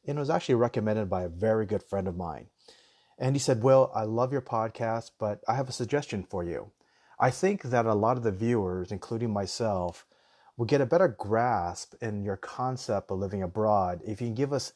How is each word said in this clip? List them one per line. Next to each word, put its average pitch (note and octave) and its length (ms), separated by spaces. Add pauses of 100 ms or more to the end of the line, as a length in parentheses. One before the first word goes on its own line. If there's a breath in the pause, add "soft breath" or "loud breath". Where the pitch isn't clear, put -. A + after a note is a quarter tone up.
and C#3+ 120
it - 20
was C#3+ 100
actually D#3+ 260
recommended A2 540
by F#2 140
a F2+ 60
very A2 360
good G2 160
friend F#2+ 280
of F2 80
mine. E2 300 (720 soft breath)
And C3 160
he C#3 60
said, B2 240
"Will, C3 320
I G#2+ 80
love A#2 300
your C3+ 80
podcast, A2+ 760
but G#2 300
I A2+ 80
have C3 140
a - 20
suggestion A#2+ 580
for F#2 140
you. E2 280 (500 soft breath)
I B2+ 100
think F#3+ 300
that A#2+ 240
a A2+ 80
lot A2 240
of B2 60
the A2 100
viewers, F#2+ 580
including A2+ 400
myself, G2 760 (520 soft breath)
will A#2+ 80
get C#3 160
a C3 60
better F3 200
grasp G#2 960
in G#2 220
your G2+ 120
concept B2+ 760
of F#2+ 80
living G2 240
abroad F#2 600
if G#2 160
you B2 60
can A#2 80
give C3+ 180
us C3+ 240